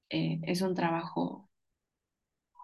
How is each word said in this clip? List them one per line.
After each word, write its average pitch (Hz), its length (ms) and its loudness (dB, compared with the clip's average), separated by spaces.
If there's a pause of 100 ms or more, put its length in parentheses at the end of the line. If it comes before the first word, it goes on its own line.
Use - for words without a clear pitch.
Eh, 160 340 0
es 175 180 0
un 190 140 2
trabajo 170 720 0 (1160)